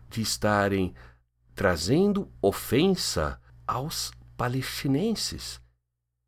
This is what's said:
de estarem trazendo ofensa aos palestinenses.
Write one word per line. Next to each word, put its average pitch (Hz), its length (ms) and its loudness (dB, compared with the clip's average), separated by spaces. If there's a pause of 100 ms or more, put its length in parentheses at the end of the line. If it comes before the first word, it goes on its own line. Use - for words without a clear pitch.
de 113 140 -6
estarem 101 720 0 (600)
trazendo 127 760 2 (100)
ofensa 104 1000 2 (280)
aos - 460 -4 (240)
palestinenses. 135 1200 -2 (680)